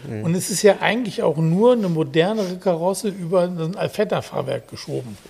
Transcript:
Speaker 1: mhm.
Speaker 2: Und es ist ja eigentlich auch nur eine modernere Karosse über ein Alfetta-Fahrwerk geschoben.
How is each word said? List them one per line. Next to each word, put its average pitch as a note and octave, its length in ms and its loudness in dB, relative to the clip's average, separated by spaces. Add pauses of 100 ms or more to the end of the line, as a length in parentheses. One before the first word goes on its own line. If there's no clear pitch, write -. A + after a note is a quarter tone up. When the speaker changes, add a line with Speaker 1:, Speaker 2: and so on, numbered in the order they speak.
Speaker 1:
mhm. A2 180 -6
Speaker 2:
Und E3 120 0
es F3+ 140 -4
ist F3+ 120 -2
ja G3 180 6
eigentlich G#3 440 0
auch D#3 140 2
nur F3+ 340 4
eine A3 160 0
modernere E3+ 680 0
Karosse F#3 500 0
über F3+ 340 0
ein F3 340 -2
Alfetta-Fahrwerk D#3+ 920 -2
geschoben. B2+ 480 -8 (140)